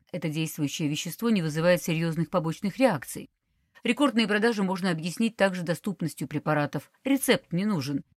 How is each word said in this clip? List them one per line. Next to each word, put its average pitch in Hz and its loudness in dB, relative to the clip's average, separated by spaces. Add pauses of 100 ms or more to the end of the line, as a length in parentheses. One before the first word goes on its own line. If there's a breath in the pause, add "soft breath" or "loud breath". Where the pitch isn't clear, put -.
(120)
это 165 -4
действующее 156 -2
вещество 160 -4
не 202 2
вызывает 160 2
серьезных 165 0
побочных 165 -2
реакций. 247 0 (540 soft breath)
Рекордные 233 2
продажи 214 2
можно 185 0
объяснить 180 -2
также 185 2
доступностью 165 -4
препаратов. 147 -2 (120)
Рецепт 269 2
не 175 0
нужен. 147 -2 (140)